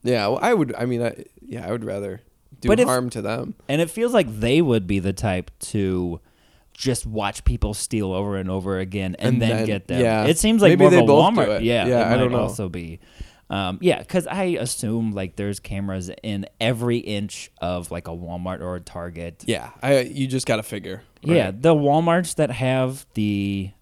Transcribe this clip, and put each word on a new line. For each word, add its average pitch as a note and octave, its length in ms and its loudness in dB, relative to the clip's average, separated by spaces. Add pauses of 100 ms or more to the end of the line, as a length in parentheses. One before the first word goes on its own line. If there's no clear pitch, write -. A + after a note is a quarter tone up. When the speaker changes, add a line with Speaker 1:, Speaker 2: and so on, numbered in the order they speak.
Speaker 1:
Yeah, A2+ 260 0
well, B2 140 0
I A#3 120 4
would, D3 200 0
I A#2 120 -4
mean, A#2+ 160 -2
I, - 220 -6 (160)
yeah, B2 260 -12
I F#2 40 -6
would A2+ 140 -4
rather G2 360 -8 (400)
do - 80 -2
Speaker 2:
But G#3+ 120 4
if - 80 6
Speaker 1:
harm B2+ 220 0
to A2 120 -6
them. A2+ 320 -4 (140)
Speaker 2:
And D3 120 0
it E3 100 -2
feels A#3 220 -2
like B2 280 2
they B2+ 220 4
would A2+ 240 2
be G2 120 0
the F#2+ 140 0
type F#2 380 -4 (100)
to F2+ 600 -2 (520)
just - 340 -4
watch G#2+ 380 -4
people A2+ 280 0
steal G2+ 400 -2
over G2 240 -2
and F#2 140 -4
over F#2+ 300 -2
again F#2 380 -4
and B2+ 160 2
Speaker 1:
And A#2+ 80 0
Speaker 2:
then A2+ 160 0
Speaker 1:
then, A2 80 0
Speaker 2:
get G#2 220 -4
them. G#2+ 120 0
Speaker 1:
yeah. A2 260 2
Speaker 2:
It D#3+ 120 2
seems A3 220 2
like F#3+ 100 8
Speaker 1:
Maybe F3+ 120 6
Speaker 2:
more F#3+ 80 10
Speaker 1:
they F3+ 80 8
Speaker 2:
of E3 60 8
a - 20 6
Speaker 1:
both E3 280 6
do G3 60 2
Speaker 2:
Walmart. G#2+ 180 2
Speaker 1:
it. - 40 -2
Speaker 2:
Yeah, A#2 240 2
Speaker 1:
Yeah, A#2 240 2
Speaker 2:
it A#2 40 4
Speaker 1:
I - 20 4
don't B2 160 2
Speaker 2:
might B2 60 0
Speaker 1:
know. A2 60 2
Speaker 2:
also G2+ 240 -4
be. E2+ 320 -10 (500)
Um, F#2+ 320 -4
yeah, F3 200 2
'cause F3+ 240 -2
I F#3+ 180 -4 (140)
assume, A2+ 540 -4
like, F#2+ 240 -8
there's G2+ 240 -6
cameras F#2+ 500 -6 (120)
in G2+ 240 -6 (140)
every A#2+ 380 0
inch G2+ 520 -8 (100)
of, F2+ 300 -6
like, E2+ 180 -8
a - 20 -10
Walmart F2+ 500 -10
or F2+ 160 -8
a F2 40 -10
Target. E2+ 640 -12
Speaker 1:
Yeah, E2 240 -4 (120)
I, C3+ 180 4
you C3+ 260 -4
just C3 200 -4
gotta G#2+ 160 0
figure, G2 400 -10 (200)
Speaker 2:
Yeah, D#3 240 4
Speaker 1:
right? G2 160 -6
Speaker 2:
the E3 120 6
Walmarts E3 640 2
that D3 140 2
have C3 640 -2
the, G2+ 560 -2 (120)